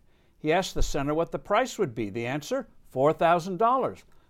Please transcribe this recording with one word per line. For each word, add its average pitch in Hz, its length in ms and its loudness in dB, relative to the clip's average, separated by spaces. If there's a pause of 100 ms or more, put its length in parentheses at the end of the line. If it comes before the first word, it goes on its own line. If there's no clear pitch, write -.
(400)
He 151 120 -2
asked 175 220 0
the - 100 4
center 147 300 0
what 165 180 -2
the 170 80 -6
price 220 400 -2
would 143 160 -2
be. 110 140 -4
The 117 160 -6
answer, 151 420 -4 (220)
four 139 240 2
thousand 170 440 2
dollars. 226 460 0 (260)